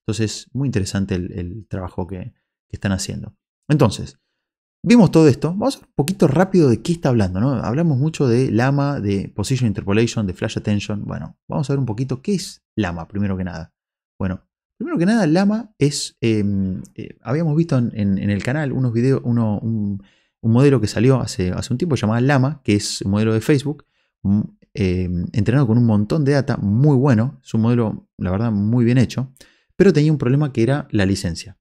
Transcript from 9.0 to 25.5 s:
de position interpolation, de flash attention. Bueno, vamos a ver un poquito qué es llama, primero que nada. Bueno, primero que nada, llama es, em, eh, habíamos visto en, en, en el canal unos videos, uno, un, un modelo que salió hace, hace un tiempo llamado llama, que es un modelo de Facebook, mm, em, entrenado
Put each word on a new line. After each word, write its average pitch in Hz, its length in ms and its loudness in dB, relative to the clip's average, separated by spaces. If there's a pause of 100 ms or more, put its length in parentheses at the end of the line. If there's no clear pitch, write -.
de 98 340 -2
position 123 340 -2
interpolation, 104 580 0
de 90 80 -6
flash 110 240 -6
attention. 104 480 -4
Bueno, - 320 -12 (100)
vamos 147 220 -4
a - 20 0
ver 139 80 -2
un 131 60 -2
poquito 127 340 -6
qué 208 140 -4
es - 280 -10 (140)
llama, 85 320 -4
primero 98 300 -4
que 92 60 -6
nada. 82 280 -12 (460)
Bueno, 92 300 -6 (300)
primero 302 180 -6
que 165 80 0
nada, 214 220 2
llama 202 500 0
es, - 460 -2
em, 101 600 0 (120)
eh, - 260 -16
habíamos 151 340 -2
visto 165 220 2
en, 120 160 0
en, 101 240 0
en 101 140 0
el 101 120 -2
canal 139 300 -2
unos 127 220 -2
videos, 127 300 2
uno, 117 340 0
un, 104 440 -4 (380)
un 113 120 2
modelo 131 280 6
que 104 60 -2
salió 123 340 2
hace, 98 300 -4
hace 92 240 -4
un - 20 -4
tiempo 156 200 0
llamado 110 280 0
llama, 139 400 2
que 104 120 2
es - 260 -4
un 98 80 -2
modelo 110 240 2
de 110 80 0
Facebook, 143 420 0 (380)
mm, 101 180 2 (320)
em, 90 640 -2
entrenado 120 320 2